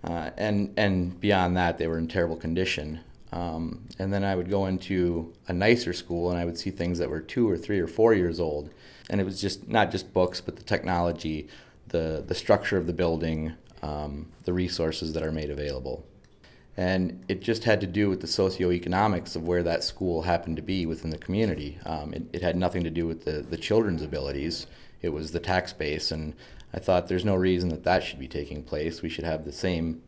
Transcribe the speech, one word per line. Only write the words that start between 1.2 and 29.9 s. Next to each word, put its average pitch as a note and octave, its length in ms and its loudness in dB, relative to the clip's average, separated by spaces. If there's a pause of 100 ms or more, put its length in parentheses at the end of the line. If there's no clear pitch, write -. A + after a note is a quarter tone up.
beyond F#2 380 4
that, F2 180 4
they E2 100 -2
were E2 120 0
in D#2+ 100 -2
terrible E2+ 280 0
condition. E2 640 -2 (320)
Um, E2+ 540 -4 (120)
and F#2+ 140 0
then G2 120 2
I G2 100 2
would F2+ 140 -2
go G2 180 2
into F2+ 680 0 (120)
a F#2 60 -4
nicer G2+ 400 4
school F2 380 -2
and F2 80 0
I E2+ 80 0
would E2+ 120 -4
see F#2+ 120 -4
things F2 280 0
that D2 120 0
were D#2+ 100 -2
two A#2 280 2
or - 100 2
three G#2 200 0
or E2 80 2
four A2+ 280 6
years F2 260 2
old. D2+ 300 -2 (400)
And G2+ 100 4
it F#2+ 40 2
was G2 160 -4
just, - 280 -4
not G#2 220 4
just - 240 -4
books, F#2 260 4
but - 160 -10
the - 60 -18
technology, E2+ 880 0 (400)
the, D#2+ 380 -2
the - 80 -2
structure - 440 4
of E2 80 2
the F2 80 -2
building, D#2+ 580 0 (300)
um, D2 500 -6 (120)
the F2+ 100 0
resources E2 580 0
that D#2 100 -2
are D#2 100 -2
made D2+ 180 -4
available. C2+ 560 -6 (720)
And F#2 500 0
it F#2+ 140 -2
just A2 220 0
had G#2+ 180 6
to G2+ 40 -2
do G2+ 220 2
with F#2 140 0
the E2 40 -8
socioeconomics F2+ 1080 2
of E2 100 -4
where F2 180 2
that E2 200 0
school E2+ 380 -2
happened E2 340 0
to D#2+ 60 -6
be F#2 240 -2
within D#2+ 240 -4
the D2 80 -6
community. E2+ 680 -2
Um, D#2 300 -6
it, D#2+ 80 -6 (100)
it E2+ 100 -4
had F2 140 2
nothing F2+ 280 0
to E2 60 -2
do E2 160 0
with D#2+ 200 -4
the, D2+ 160 -2
the D#2+ 160 -6
children's G#2 440 2
abilities. C#2+ 640 -4 (360)
It E2+ 80 0
was D2+ 200 -6
the E2+ 100 -2
tax F#2 320 0
base, D#2 380 -2
and D#2 240 -6 (380)
I E2 60 -4
thought F2+ 300 4
there's F#2 160 0
no G2+ 100 4
reason F2+ 360 4
that D#2 140 -4
that F2+ 200 4
should - 140 -10
be C2+ 100 -10
taking D2 340 -8
place. D#2 400 -4
We E2+ 60 -4
should D#2 160 -6
have D#2 200 -2
the D2 80 -8
same E2 560 -2